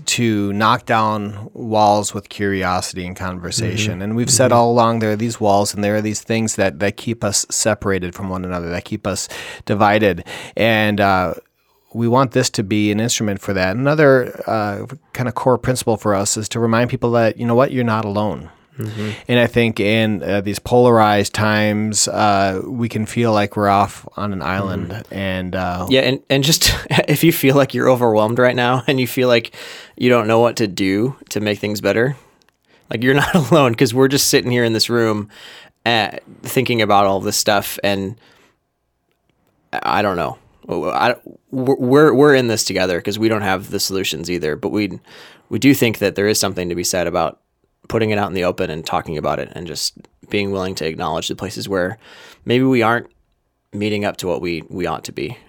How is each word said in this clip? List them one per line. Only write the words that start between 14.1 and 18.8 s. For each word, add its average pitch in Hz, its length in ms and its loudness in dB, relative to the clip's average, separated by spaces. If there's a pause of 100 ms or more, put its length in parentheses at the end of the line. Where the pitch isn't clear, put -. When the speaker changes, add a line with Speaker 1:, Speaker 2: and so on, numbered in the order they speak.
Speaker 1:
uh, 104 400 -4 (280)
kind 123 160 -4
of 110 60 -6
core 127 220 2
principle 123 400 -2
for 104 160 0
us 98 240 -2
is 107 120 -6
to 117 100 -4
remind 117 300 2
people 120 220 -2
that, 113 260 2
you 120 80 -6
know 117 100 2
what, 135 160 4
you're 127 140 -2
not 110 180 0
alone. 101 460 -4 (280)
Speaker 2:
Mm-hmm. 110 320 -8 (200)